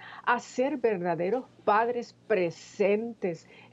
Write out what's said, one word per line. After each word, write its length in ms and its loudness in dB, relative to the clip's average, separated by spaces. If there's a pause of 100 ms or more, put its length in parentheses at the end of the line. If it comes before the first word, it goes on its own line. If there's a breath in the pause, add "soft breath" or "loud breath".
(240 loud breath)
a 140 2
ser 380 -2
verdaderos 680 0 (200)
padres 500 0 (140)
presentes 1200 0 (240 loud breath)